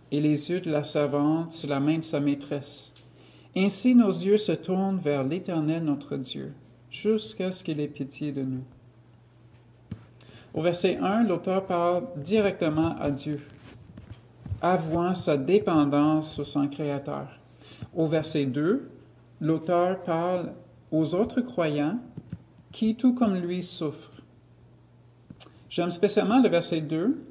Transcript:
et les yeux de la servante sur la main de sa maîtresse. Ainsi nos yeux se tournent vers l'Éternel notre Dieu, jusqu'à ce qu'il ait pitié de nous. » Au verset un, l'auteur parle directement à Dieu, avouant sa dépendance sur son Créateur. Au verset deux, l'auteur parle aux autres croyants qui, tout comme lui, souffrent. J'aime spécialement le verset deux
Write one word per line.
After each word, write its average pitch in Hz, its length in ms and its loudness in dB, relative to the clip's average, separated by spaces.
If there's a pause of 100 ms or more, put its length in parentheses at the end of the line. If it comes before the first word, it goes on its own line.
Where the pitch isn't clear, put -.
(100)
et 147 100 0
les 151 300 2
yeux 180 100 -2
de 165 120 -4
la 147 100 0
servante 151 720 0
sur - 160 -4
la 139 100 0
main 151 200 2
de 156 40 -2
sa 151 160 -2
maîtresse. 143 760 -4 (640)
Ainsi 202 380 4
nos 226 160 8
yeux 185 280 2
se 208 120 -2
tournent 185 480 0
vers 147 240 0
l'Éternel 165 640 -2
notre 143 320 -2
Dieu, 139 360 -8 (380)
jusqu'à 208 600 -2
ce - 100 -6
qu'il 156 160 -4
ait 147 80 -2
pitié 143 460 -8
de 135 100 -4
nous. » 131 220 -6 (1900)
Au 156 60 -2
verset 175 360 2
un, 196 260 2
l'auteur 185 420 0
parle 175 520 0
directement 165 800 2
à 147 160 -2
Dieu, 143 280 -6 (1200)
avouant 170 540 0
sa 165 220 2
dépendance 151 960 2
sur 143 100 -6
son 143 220 0
Créateur. 143 720 -6 (560)
Au 160 120 2
verset 151 400 0
deux, 151 440 0 (500)
l'auteur 175 640 0
parle 175 520 -2 (360)
aux 156 240 0
autres 240 260 0
croyants 160 600 -2 (720)
qui, 220 260 0
tout 254 160 4
comme 233 220 2
lui, 180 280 -4
souffrent. - 600 -8 (1500)
J'aime 175 220 -4
spécialement 208 500 2
le 240 80 6
verset 170 320 2
deux 160 500 0